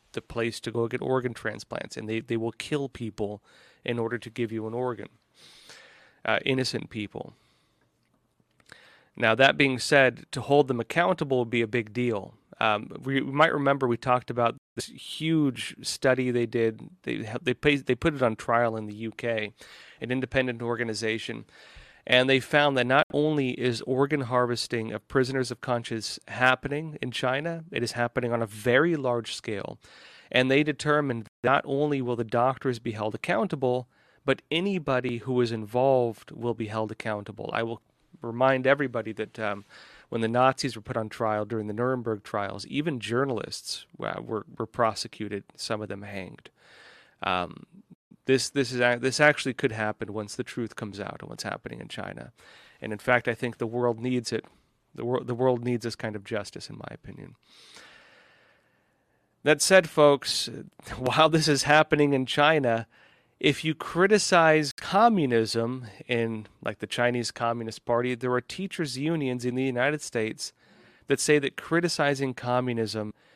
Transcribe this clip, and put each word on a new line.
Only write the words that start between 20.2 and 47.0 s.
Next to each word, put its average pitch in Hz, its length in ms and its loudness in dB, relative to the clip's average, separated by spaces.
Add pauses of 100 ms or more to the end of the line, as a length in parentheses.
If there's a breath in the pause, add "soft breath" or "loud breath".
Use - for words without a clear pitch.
organization, 110 840 -4 (600 loud breath)
and 127 240 6
they 135 100 6
found 147 380 4
that 123 80 4
not 135 260 4
only 147 400 2
is 120 300 -2
organ 139 400 2
harvesting 120 680 0
of 107 160 -10
prisoners 131 420 2
of 120 120 -8
conscience 117 680 -4
happening 139 760 0
in 123 100 -4
China, 151 600 -2
it 120 100 -2
is 117 120 -2
happening 120 380 -2
on 117 100 2
a 110 60 -2
very 123 480 2
large 123 380 -2
scale. - 460 -8 (520 loud breath)
And 127 180 4
they 143 140 6
determined 147 640 0 (160)
not 143 220 2
only 143 360 0
will 120 140 -2
the 117 80 -4
doctors 123 560 0
be 117 120 -6
held 107 240 -4
accountable, 135 720 -2 (380 soft breath)
but 139 260 0
anybody 143 640 0
who 123 240 0
is 117 100 2
involved 120 800 0
will 117 220 -4
be 110 140 -4
held 110 240 -4
accountable. 107 600 -8
I 113 120 0
will 113 180 -6 (400)
remind 127 460 2
everybody 123 460 2
that, 104 260 -8
um, 101 260 -6 (440 loud breath)
when 117 120 -2
the 113 60 2
Nazis 127 480 2
were 110 60 -14
put 117 140 -10
on 110 140 -2
trial 107 340 -2
during 107 220 -4
the 107 80 -6
Nuremberg 117 500 -2
trials, 101 440 -6
even 143 320 -2
journalists, 117 880 -4 (120)
uh, - 220 -4
were, 110 240 -6 (120)
were 113 100 -4
prosecuted, 107 760 -4 (120)
some 107 260 -6
of 101 80 -8
them 101 140 -10
hanged. 98 480 -12 (720 loud breath)